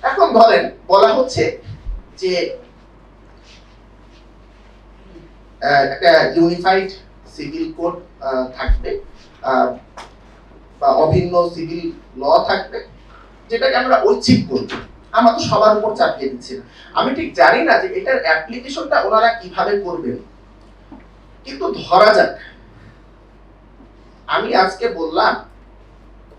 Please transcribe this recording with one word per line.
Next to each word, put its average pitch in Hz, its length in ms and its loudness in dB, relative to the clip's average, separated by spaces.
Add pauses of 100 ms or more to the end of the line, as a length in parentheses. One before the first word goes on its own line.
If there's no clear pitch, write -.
(100)
এখন 339 180 2 (100)
ধরেন 156 260 6 (280)
বলা - 240 6
হচ্ছে 254 260 0 (760)
যে, 370 120 -2 (3250)
আহ, 139 160 4 (100)
একটা 135 180 4 (240)
ইউনিফাইড 180 520 2 (460)
সিভিল 151 320 -8 (100)
কোড, 170 180 -4 (320)
আহ, 127 180 -4 (120)
থাকবে, - 340 -2 (600)
আহ, - 180 2 (1120)
বা 139 80 2 (160)
অভিন্ন 175 300 0 (200)
সিভিল 165 320 -10 (360)
ল - 20 -12 (240)
থাকবে, - 300 -4 (720)
যেটাকে 247 320 0
আমরা 262 140 2 (100)
ঐচ্ছিক - 340 2 (120)
বলবো। - 240 -6 (400)
আমরা 247 200 4
তো - 40 -4 (100)
সবার 214 280 4
উপর 214 120 -2 (100)
চাপিয়ে 135 320 -2
দিচ্ছি 127 240 -16
না। - 60 -14 (360)
আমি 208 200 0
ঠিক 330 100 -6 (120)
জানি - 280 6
না 226 140 4
যে 190 60 -6 (100)
এটার 175 280 -2
অ্যাপ্লিকেশনটা 247 680 -4 (100)
ওনারা 220 220 2 (120)
কিভাবে 208 320 -4 (140)
করবেন, 165 300 -8 (1300)
কিন্তু 277 200 -10 (200)
ধরা 208 320 6
যাক - 160 2 (2000)
আমি - 200 -2
আজকে 190 320 0 (140)
বললাম - 340 -2 (1040)